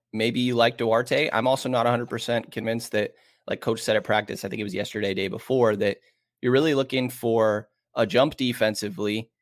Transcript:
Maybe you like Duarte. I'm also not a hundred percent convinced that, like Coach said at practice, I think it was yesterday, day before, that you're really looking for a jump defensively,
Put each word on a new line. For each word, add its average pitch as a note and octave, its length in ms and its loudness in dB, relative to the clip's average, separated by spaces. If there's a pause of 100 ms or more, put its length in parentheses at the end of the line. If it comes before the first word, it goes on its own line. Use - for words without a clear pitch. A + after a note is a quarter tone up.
(140)
Maybe A2+ 260 0
you B2 160 0
like A#2 220 4
Duarte. B2 560 0
I'm A2+ 120 2
also C3 220 0
not B2 180 2
a A#2+ 60 4
hundred A#2+ 180 -2
percent A#2 420 -4
convinced A2+ 420 -4
that, G#2 200 -2 (320)
like A2 140 -6
Coach A2+ 220 -2
said A2 160 2
at G2+ 80 0
practice, G#2+ 400 -2
I - 20 -8
think G#2+ 140 -6
it - 20 -4
was G2+ 100 -6
yesterday, G2+ 400 -4
day G2 140 -2
before, A2 480 2
that G2+ 220 0 (440)
you're B2 120 2
really D3 200 4
looking C3 360 0
for A2 580 0 (280)
a A#2 120 2
jump B2+ 300 2
defensively, G#2+ 920 -2 (120)